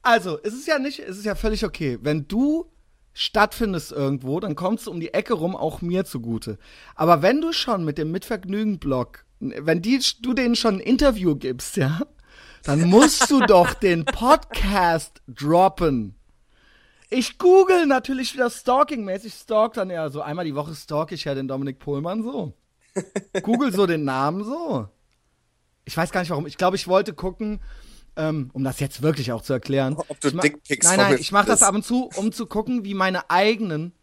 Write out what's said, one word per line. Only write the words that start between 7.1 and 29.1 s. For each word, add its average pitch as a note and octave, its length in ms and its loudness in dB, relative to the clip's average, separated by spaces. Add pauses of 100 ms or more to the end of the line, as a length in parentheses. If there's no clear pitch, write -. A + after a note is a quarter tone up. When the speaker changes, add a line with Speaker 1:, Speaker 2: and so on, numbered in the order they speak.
Speaker 1:
wenn B3 180 4
du E4 120 -2
schon G#3 320 -2
mit D3+ 140 -4
dem D#3 140 -4
Mitvergnügen-Blog, F#3 1120 -4 (160)
wenn D#3+ 420 -2
die, B3 180 2 (200)
du B3 140 -4
denen A#3+ 200 2
schon A3 220 2
ein F#3+ 40 -4
Interview G#3+ 540 2
gibst, C3 420 -8
ja, D#3+ 240 0 (640)
dann D3 240 2
musst C4 420 8
du C#4 100 6
doch G3 340 8
den F3 300 2
Podcast G3+ 1200 0
droppen. D3 880 2 (920)
Ich - 300 -2
google F#4 480 6
natürlich C4 480 -2
wieder B3 160 0
stalking-mäßig, A#3 840 -2
stalk A3 420 0
dann F#3+ 160 -4
ja D#3+ 200 -6
so, C3+ 100 -8
einmal F3+ 240 -6
die D3+ 120 -6
Woche D3 180 -8
stalk D3+ 380 -6
ich D#3+ 120 -10
ja C#3+ 100 -4
den C3+ 140 -6
Dominik C3+ 300 -6
Pohlmann D#3+ 440 -6
so. A3 300 -6 (920)
Google A#3+ 300 0
so G3 140 2
den D#3+ 180 0
Namen C#3 400 -2
so. A#3+ 440 -6 (960)
Ich - 120 -10
weiß E3 140 -2
gar F#3 100 -2
nicht E3+ 100 -6
warum. D3+ 160 -4
Ich D3 100 -14
glaub, F#3 180 2
ich F#3+ 140 -6
wollte F#3+ 240 2
gucken, G3+ 480 -8 (560)
ähm, D#3 380 -4
um C3+ 100 -4
das B2+ 160 -4
jetzt C#3 220 -6
wirklich C#3+ 300 0